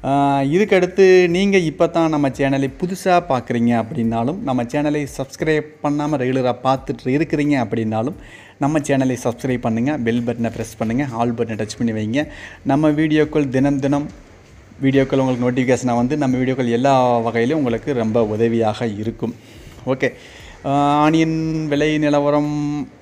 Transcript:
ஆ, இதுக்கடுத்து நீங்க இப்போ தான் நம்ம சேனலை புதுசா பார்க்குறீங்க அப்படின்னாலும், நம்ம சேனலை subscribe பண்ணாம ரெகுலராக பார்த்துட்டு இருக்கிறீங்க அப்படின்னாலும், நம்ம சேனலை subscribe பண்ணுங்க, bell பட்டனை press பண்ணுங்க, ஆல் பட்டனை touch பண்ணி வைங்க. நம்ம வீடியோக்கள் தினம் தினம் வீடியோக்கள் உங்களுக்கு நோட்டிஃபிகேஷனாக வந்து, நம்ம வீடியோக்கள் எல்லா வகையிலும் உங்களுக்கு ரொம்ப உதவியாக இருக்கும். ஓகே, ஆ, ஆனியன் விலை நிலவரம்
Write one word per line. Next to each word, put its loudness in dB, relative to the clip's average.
ஆ, 2
இதுக்கடுத்து 4
நீங்க 2
இப்போ 0
தான் 2
நம்ம 0
சேனலை 0
புதுசா 0
பார்க்குறீங்க 0
அப்படின்னாலும், -2
நம்ம -2
சேனலை -2
subscribe -2
பண்ணாம -2
ரெகுலராக 0
பார்த்துட்டு -2
இருக்கிறீங்க 0
அப்படின்னாலும், -4
நம்ம 0
சேனலை 0
subscribe -2
பண்ணுங்க, -2
bell 0
பட்டனை -4
press -10
பண்ணுங்க, -2
ஆல் -2
பட்டனை -4
touch -14
பண்ணி -2
வைங்க. -2
நம்ம 2
வீடியோக்கள் 2
தினம் 2
தினம் -2
வீடியோக்கள் 2
உங்களுக்கு 0
நோட்டிஃபிகேஷனாக 2
வந்து, 0
நம்ம 0
வீடியோக்கள் 0
எல்லா 4
வகையிலும் 0
உங்களுக்கு -2
ரொம்ப 2
உதவியாக 0
இருக்கும். -6
ஓகே, -2
ஆ, 2
ஆனியன் 0
விலை 0
நிலவரம் 0